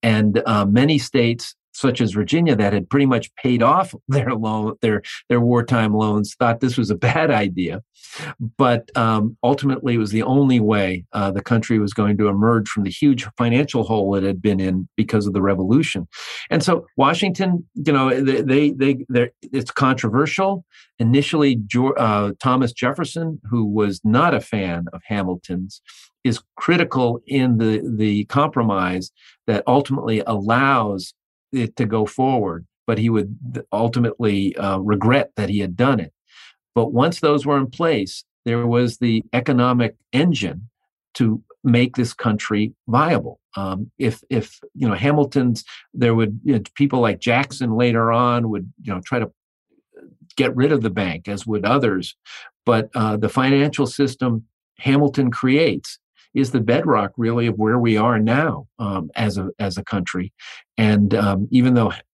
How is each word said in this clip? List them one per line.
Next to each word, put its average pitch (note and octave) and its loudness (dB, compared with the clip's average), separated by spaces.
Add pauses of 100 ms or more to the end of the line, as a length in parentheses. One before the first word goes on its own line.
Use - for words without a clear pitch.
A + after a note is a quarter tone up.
And, G#2+ 2
uh, G#2 2
many C3 4
states, A#2+ -2 (180)
such B2+ 0
as G#2+ 2
Virginia, C#3 2
that G#2 2
had F#2 -2
pretty C#3+ 2
much B2 0
paid B2 0
off F3 2
<laughs> - -20
their C3 0
loan, A2 -4
their, G#2+ 0 (280)
their A#2+ 2
wartime A#2 2
loans, G#2+ 0
thought A#2 2
this B2 -2
was G#2+ 0
a G#2+ 0
bad D#3+ 0
idea. F#2 -2 (760)
But, B2 0
um, A2+ 0
ultimately, C3+ 0
it A2+ 0
was G#2+ -2
the A2 0
only C3 4
way, G2 0
uh, G2 -2
the F#2+ -4
country A#2 0
was G2+ -2
going G#2 0
to G#2 2
emerge G#2+ 2
from G#2 -2
the F#2 -2
huge B2+ 0 (120)
financial A#2+ 0
hole G2+ 0
it F#2+ 0
had F#2+ -2
been G2+ 0
in F#2 -2
because G#2+ 0
of G2+ -4
the G2 0
revolution. F#2+ 0 (420)
And D#3+ 0
so F3 0 (120)
Washington, F3+ 0
you D3+ 0
know, C3+ 2
they, C3 2
they, C#3 2
they, C3+ 0
they're, A#2+ 0 (100)
it's B2+ -8
controversial. C3+ 0 (340)
Initially, C#3 2
Geor-, A#2+ -2
uh, G#2 0
Thomas B2+ 0
Jefferson, D#3 -4 (100)
who A#2+ 0
was G2+ 0
not C#3 2
a - -2
fan F2+ -4
of F2+ -16
Hamilton's, F#2 -6 (420)
is A#2+ -2 (140)
critical C3 0
in B2+ 2
the, A2 2 (160)
the G#2 0
compromise G2+ -2 (360)
that G#2+ 0
ultimately B2 0
allows A2 0 (380)
it A#2+ -4
to A#2+ -2
go G#2+ 0
forward. G#2+ -2 (200)
But A2+ -2
he A2 2
would A2 -4
ultimately, G#2+ 0
uh, G2 -2
regret G#2 2
that G2+ -2
he G#2 -2
had F#2 -6
done B2 2
it. D#2 -10 (600)
But A#2 0
once C#3+ 0
those D3 2
were C#3+ 2
in C3+ 0
place, B2+ -2 (220)
there A#2+ 0
was A#2+ 0
the A#2 0 (100)
economic B2 2 (160)
engine A#2 -2 (460)
to A2 0 (220)
make B2 2
this A#2 -2
country G#2+ -2 (140)
viable. B2+ 0 (160)
Um, G2 -8
if, A#2+ -4
if, - -6 (140)
you C#3 -2
know, G#2 0
Hamilton's, C3+ 0 (300)
there A#2+ 2
would, A2 0
you C#3 2
know, G#2+ 0 (140)
people C#3 2
like A2 0
Jackson B2 -2
later A#2 2
on A#2+ 0
would, G2+ -6 (100)
you G#2 -8
know, F2+ -6
try B2 -4
to A2 -6 (1040)
get B2+ 0
rid C3 2
of C#3 2
the A2+ 0
bank, F2+ -4
as G#2 -8
would G#2+ -4
others. G#2+ 0 (500)
But, C3+ 2
uh, A2 0
the G#2+ -2
financial C#3 2
system B2 -2 (340)
Hamilton C#3 2
creates C3 0 (340)
is C3+ 0
the B2+ 0
bedrock, A#2 2
really, A#2 0
of A2+ 0
where A2 2
we A#2 2
are A2 2
now, A#2 0 (120)
um, F#2+ -6
as G2+ -2
a, F#2+ -4 (100)
as F#2+ -4
a G2 -8
country. F#2 -6 (460)
And, G#2 4
um, G2 0
even B2+ 4
though A2 2 (200)